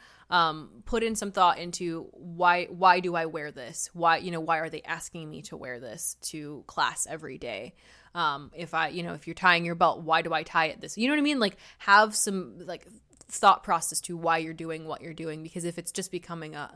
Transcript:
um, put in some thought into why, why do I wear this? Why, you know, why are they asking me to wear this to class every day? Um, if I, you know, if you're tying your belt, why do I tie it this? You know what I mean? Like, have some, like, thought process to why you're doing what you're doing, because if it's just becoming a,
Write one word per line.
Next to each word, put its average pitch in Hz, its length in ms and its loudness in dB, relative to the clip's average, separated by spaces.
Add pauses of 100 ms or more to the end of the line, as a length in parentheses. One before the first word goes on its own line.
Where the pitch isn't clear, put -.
(300)
um, 160 400 2 (140)
put 226 180 -2
in 220 140 -2
some 202 160 -6
thought 180 260 4
into 170 540 -6
why, 175 540 2
why 180 340 6
do 175 160 -2
I 165 100 0
wear 156 240 -8
this? 131 420 -10
Why, 165 260 4
you 180 120 -6
know, 170 100 -2
why 160 180 0
are 160 120 -4
they 160 120 -10
asking 160 460 -10
me 151 140 -14
to - 140 -14
wear 123 240 -10
this - 420 -8
to 147 460 -10
class - 420 -2
every 156 280 -10
day? 113 360 -10 (400)
Um, 147 400 -2
if 160 180 -10
I, 160 160 2
you 170 140 -6
know, 170 120 -6
if 151 120 -14
you're 165 80 -10
tying 175 300 6
your 170 100 -2
belt, 170 280 2
why 160 200 4
do 165 100 -4
I 160 120 0
tie 165 220 2
it - 140 -8
this? - 160 -12
You 233 120 0
know 285 60 2
what 302 40 2
I 294 40 2
mean? 285 180 0
Like, 202 160 0 (220)
have 214 360 6
some, 190 500 -4
like, 175 220 -12 (420)
thought - 360 6
process 165 380 0
to 175 140 -10
why 165 220 2
you're 165 160 -6
doing 160 320 -8
what 151 160 -8
you're 165 120 -12
doing, 160 280 -8
because 165 220 -10
if 170 140 -4
it's - 120 -8
just - 220 -8
becoming 165 420 -10
a, 147 220 -10